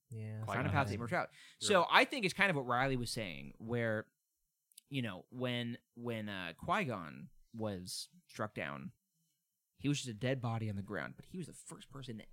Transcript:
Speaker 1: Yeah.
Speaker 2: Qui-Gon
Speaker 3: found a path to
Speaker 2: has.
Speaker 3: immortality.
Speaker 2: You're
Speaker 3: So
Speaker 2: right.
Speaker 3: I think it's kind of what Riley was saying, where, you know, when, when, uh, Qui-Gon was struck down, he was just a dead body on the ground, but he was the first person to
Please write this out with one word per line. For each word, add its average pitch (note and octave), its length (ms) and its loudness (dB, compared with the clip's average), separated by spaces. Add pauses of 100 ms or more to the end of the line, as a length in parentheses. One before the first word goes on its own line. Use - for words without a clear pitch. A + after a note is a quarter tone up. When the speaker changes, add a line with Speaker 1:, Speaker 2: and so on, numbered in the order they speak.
Speaker 1:
Yeah. A2 300 -8
Speaker 2:
Qui-Gon A2 160 -2
Speaker 3:
found - 120 2
a - 40 2
path C#3 160 4
to - 20 -2
Speaker 2:
has. G#2 60 0
Speaker 3:
immortality. A#2+ 360 -2 (300)
Speaker 2:
You're - 60 0
Speaker 3:
So G3 140 8
Speaker 2:
right. E3 100 4
Speaker 3:
I G#3 140 10
think B3+ 200 0
it's F3 80 2
kind G3 160 6
of E3+ 60 2
what C3+ 100 0
Riley B2+ 320 4
was A#2+ 140 -2
saying, D2 480 -6
where, A2+ 480 0 (840)
you C3+ 140 -2
know, F#2+ 260 -6
when, A#2+ 480 -2 (160)
when, A#2 360 -6
uh, F#2 280 -6
Qui-Gon A2 720 -4 (240)
was G#2 560 -6 (160)
struck - 300 -6
down, C#2+ 360 -6 (840)
he - 100 -4
was C#3+ 120 2
just C3 100 -6
a A2 60 -6
dead B2 260 0
body A2+ 260 0
on G#2 100 -2
the G2+ 40 -2
ground, F2+ 340 -6
but - 100 -18
he - 120 -12
was F3 80 -6
the - 80 -12
first - 380 -16
person B2+ 260 -10
to - 160 -14